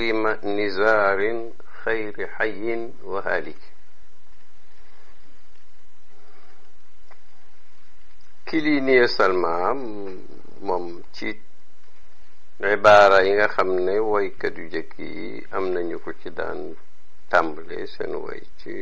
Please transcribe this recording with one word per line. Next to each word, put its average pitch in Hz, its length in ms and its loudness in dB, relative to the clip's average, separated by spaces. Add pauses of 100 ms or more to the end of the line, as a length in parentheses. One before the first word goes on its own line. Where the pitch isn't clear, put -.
(140)
م-، 110 300 0
نزار، 101 760 2 (640)
خير 107 440 -2
حي 113 640 -2 (120)
وهالك. 92 580 -2 (4000)
كليني 147 480 2
يا 123 120 8
سلمى، 90 500 4 (1040)
moom 87 420 -2 (100)
ci 110 160 -4 (1300)
ibaara 101 640 8
yi 98 100 4
nga 104 140 4
xam 92 220 0 (160)
ne 95 140 2
woykat 101 580 0
yu 85 120 -4
jëkk 80 300 -4
yi 90 460 -4 (100)
am 98 180 0
nañu 87 300 -2
ko 82 80 -2 (100)
ci - 80 -4
daan 82 460 -4 (540)
tàmbale 82 580 0
seen - 280 -4
woy 78 260 -4 (180)
ci, - 220 -4